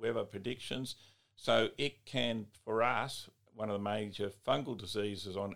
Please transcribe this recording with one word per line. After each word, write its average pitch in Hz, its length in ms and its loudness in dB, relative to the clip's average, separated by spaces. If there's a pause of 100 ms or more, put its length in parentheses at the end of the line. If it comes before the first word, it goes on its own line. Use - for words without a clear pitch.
weather 113 240 2
predictions. 123 720 -6 (400)
So 117 320 6 (100)
it 143 280 -2
can, 117 400 0 (180)
for 113 180 4
us, 123 460 0 (260)
one 110 160 -4
of 104 40 0
the 101 100 0
major 104 460 -2 (140)
fungal 135 320 0
diseases 101 600 -4
on 98 200 -2